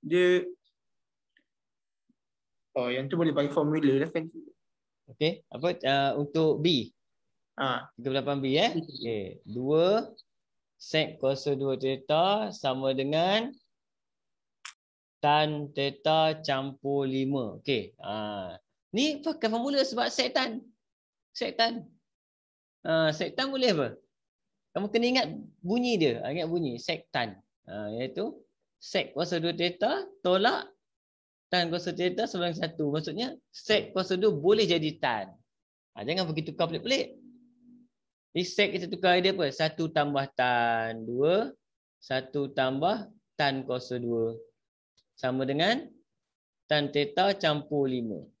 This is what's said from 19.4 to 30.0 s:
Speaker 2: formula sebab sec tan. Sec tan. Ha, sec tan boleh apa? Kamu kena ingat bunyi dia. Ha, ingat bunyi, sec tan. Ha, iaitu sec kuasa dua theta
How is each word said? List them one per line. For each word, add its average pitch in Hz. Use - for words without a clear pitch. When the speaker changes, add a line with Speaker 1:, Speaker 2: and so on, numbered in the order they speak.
Speaker 2:
formula 254
sebab 240
sec 247
tan. 254
Sec 220
tan. 233
Ha, 160
sec 165
tan 262
boleh 262
apa? 131
Kamu 202
kena 233
ingat 254
bunyi 240
dia. 135
Ha, 135
ingat 165
bunyi, 160
sec 160
tan. 110
Ha, 104
iaitu 170
sec -
kuasa 170
dua 165
theta 208